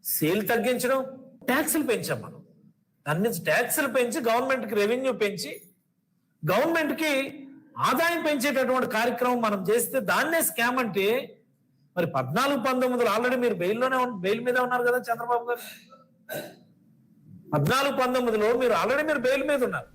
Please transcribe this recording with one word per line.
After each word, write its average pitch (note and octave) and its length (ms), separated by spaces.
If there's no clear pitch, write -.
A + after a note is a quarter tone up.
సేల్ F3+ 340
తగ్గించడం, B3 500
ట్యాక్సులు D4+ 420
పెంచాం F3 340
మనం. - 160
దాని D#3 200
నుంచి F#3 220
ట్యాక్సులు A#3+ 480
పెంచి B3 220
గవర్నమెంట్కి A#3 540
రెవెన్యూ B3 300
పెంచి G3+ 300
గవర్నమెంట్కి D#4 600
ఆదాయం D#4+ 400
పెంచేటటువంటి B3+ 680
కార్యక్రమం B3 500
మనం G3+ 140
చేస్తే A#3 300
దాన్నే D#4 380
స్కామ్ B3+ 340
అంటే G3 240
మరి F3 120
పద్నాలుగు A3+ 500
పంతొమ్మిదిలో B3 480
already B3 280
మీరు G#3+ 200
బెయిల్లోనే B3 400
ఉన్-, B3 200
బెయిల్ A3+ 240
మీద B3 180
ఉన్నారు B3 240
కదా B3 100
చంద్రబాబు A#3 400
గారు. A#3+ 120
పద్నాలుగు B3+ 480
పంతొమ్మిదిలో A#3 480
మీరు A3+ 180
already C4+ 300
మీరు C4+ 160
బెయిల్ C4+ 240
మీద C4+ 180
ఉన్నారు. D3 240